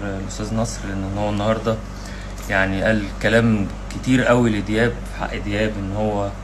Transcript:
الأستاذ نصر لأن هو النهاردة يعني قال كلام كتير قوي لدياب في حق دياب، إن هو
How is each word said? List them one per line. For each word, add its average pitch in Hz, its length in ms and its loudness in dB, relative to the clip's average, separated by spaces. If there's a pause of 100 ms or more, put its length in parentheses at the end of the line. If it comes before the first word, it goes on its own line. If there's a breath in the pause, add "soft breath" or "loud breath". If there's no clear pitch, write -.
الأستاذ 98 520 -4
نصر 113 340 -2
لأن 98 300 -4
هو 104 120 0
النهاردة 110 460 0 (720 loud breath)
يعني 95 320 2
قال 104 220 2 (180)
كلام 110 440 4 (280)
كتير 127 300 2
قوي 120 260 6
لدياب 107 400 2
في - 300 -8
حق - 160 -4
دياب، 104 420 0
إن 98 180 -4
هو 104 340 0 (140)